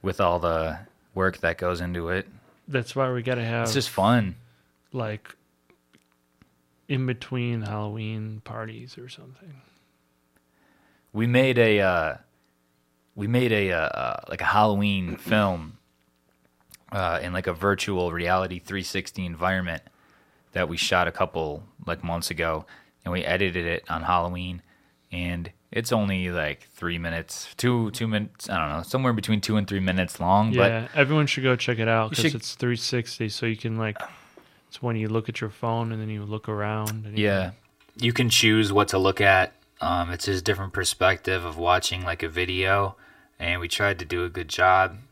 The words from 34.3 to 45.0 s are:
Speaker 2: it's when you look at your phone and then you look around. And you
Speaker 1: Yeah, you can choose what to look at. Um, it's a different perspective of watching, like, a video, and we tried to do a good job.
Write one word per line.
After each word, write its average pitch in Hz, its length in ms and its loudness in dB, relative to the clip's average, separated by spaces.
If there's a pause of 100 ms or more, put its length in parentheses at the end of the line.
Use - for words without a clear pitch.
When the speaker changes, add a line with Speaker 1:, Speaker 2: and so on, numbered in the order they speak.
Speaker 2:
it's - 140 -16
when 117 140 -2
you 110 120 -2
look 110 220 0
at 113 100 -8
your 110 100 -6
phone 113 420 -2
and 110 80 -6
then 110 100 -6
you 104 120 -6
look 104 260 -8
around. 107 580 -4
And 107 120 -6
you 104 60 2
Speaker 1:
Yeah, 95 260 2 (460)
you 120 160 0
can 120 180 2
choose 110 420 6
what 104 160 4
to 98 100 0
look 95 220 2
at. 95 320 6 (280)
Um, 87 300 0
it's 87 180 -6
a 95 140 0
different 95 300 -2
perspective 92 720 0
of 80 140 -6
watching, 90 440 2
like, 85 200 -4
a 85 60 -4
video, 92 680 0 (420)
and 85 220 -2
we 85 80 -6
tried 101 320 0
to 85 40 -6
do 87 200 -2
a 87 40 -4
good 85 200 -8
job. 92 480 4 (160)